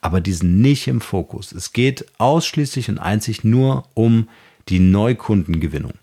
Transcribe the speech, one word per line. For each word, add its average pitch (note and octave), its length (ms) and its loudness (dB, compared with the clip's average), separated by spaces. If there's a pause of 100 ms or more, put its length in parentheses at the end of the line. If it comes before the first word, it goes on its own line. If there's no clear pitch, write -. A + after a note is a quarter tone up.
aber F2 200 0
die F#2+ 120 -2
sind F2+ 280 2
nicht C3+ 280 2
im B2 120 0
Fokus. - 520 -8
Es - 200 -12
geht C3 340 -2 (120)
ausschließlich C#3+ 720 -2
und G#2 100 -4
einzig G#2+ 460 -4
nur C3 400 2 (100)
um A2+ 340 2 (400)
die F#2 120 2
Neukundengewinnung F2 1120 0 (100)